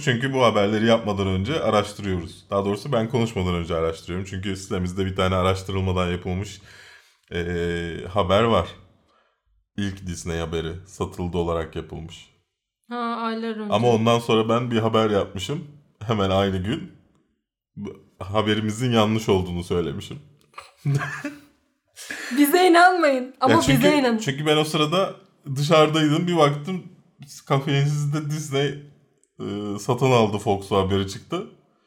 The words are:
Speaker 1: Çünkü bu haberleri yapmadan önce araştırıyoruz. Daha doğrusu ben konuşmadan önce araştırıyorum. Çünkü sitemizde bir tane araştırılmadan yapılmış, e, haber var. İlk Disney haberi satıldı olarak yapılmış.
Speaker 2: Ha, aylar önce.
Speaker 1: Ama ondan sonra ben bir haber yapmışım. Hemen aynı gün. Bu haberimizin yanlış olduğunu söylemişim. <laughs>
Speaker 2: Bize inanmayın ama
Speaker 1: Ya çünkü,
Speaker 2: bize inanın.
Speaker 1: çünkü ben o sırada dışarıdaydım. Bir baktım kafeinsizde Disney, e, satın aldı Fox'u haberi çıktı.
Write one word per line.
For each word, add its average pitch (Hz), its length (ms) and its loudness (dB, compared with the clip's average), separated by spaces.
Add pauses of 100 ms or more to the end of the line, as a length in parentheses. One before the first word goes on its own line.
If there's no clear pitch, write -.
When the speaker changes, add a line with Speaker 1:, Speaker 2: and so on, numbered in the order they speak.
Speaker 1:
Çünkü 131 300 0
bu 131 100 2
haberleri 107 420 4
yapmadan 107 420 2
önce 98 360 -2
araştırıyoruz. 98 880 -2
Daha 101 160 0
doğrusu 104 260 -4
ben 113 180 0
konuşmadan 107 460 0
önce 85 200 -4
araştırıyorum. 82 540 -4
Çünkü 95 260 -6
sitemizde 95 500 -4
bir 92 100 -4
tane 92 200 2
araştırılmadan 92 760 0
yapılmış, 90 500 -6 (720)
e, 87 100 -4 (720)
haber 98 300 4
var. 104 240 2 (1080)
İlk 95 300 -6
Disney 85 320 -8
haberi 80 320 -6 (140)
satıldı 90 520 -8
olarak 85 380 -4
yapılmış. 80 540 -14 (600)
Speaker 2:
Ha, 240 80 -10
aylar 226 600 -6
önce. 214 160 -6
Speaker 1:
Ama 120 140 2
ondan 117 320 2
sonra 113 300 0
ben 120 220 0
bir 117 60 0
haber 110 320 2
yapmışım. 104 580 -4 (400)
Hemen 101 220 0
aynı 95 280 2
gün. 92 340 -4 (840)
Bu 101 140 -10 (300)
haberimizin 107 720 0
yanlış 110 380 2
olduğunu 87 340 0
söylemişim. 87 560 -4 (680)
<laughs> 143 60 0 (1500)
Speaker 2:
Bize 311 300 6
inanmayın 339 720 4
ama 254 120 6
Speaker 1:
Ya - 80 6
çünkü, 269 180 4
Speaker 2:
bize 294 180 6
inanın. 240 200 2
Speaker 1:
çünkü 151 280 -4
ben 151 120 4
o 151 60 4
sırada 156 520 0 (400)
dışarıdaydım. 156 720 4
Bir 175 100 0
baktım 147 460 2 (640)
kafeinsizde 147 840 0
Disney, 143 380 -2 (720)
e, 110 60 -10 (340)
satın 127 320 0
aldı 107 260 2
Fox'u 101 400 -2
haberi 95 300 0
çıktı. 180 400 -8 (400)